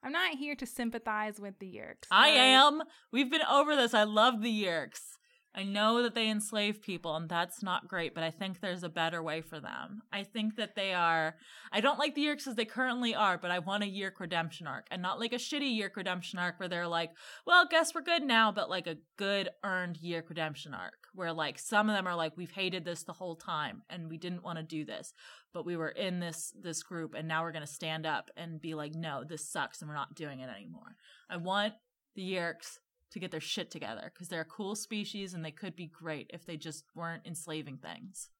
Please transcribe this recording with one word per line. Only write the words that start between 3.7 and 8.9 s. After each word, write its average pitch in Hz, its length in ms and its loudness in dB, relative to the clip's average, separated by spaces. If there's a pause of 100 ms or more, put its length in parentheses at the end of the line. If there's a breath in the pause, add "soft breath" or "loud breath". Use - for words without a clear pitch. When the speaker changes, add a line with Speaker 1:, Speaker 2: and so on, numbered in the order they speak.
Speaker 2:
this. 240 160 6
I 214 120 8
love 214 360 6
the 214 240 2
Yeerks. 165 360 -2 (520 soft breath)
I 196 120 -6
know 214 400 4
that 233 100 0
they 220 160 2
enslave 208 500 0
people, 170 360 -4
and 165 120 -4
that's 175 320 0
not 180 280 -2
great, 170 260 -2
but 165 80 -4
I 160 80 -2
think 190 300 -8
there's 175 240 -6
a 175 40 -4
better 165 320 -2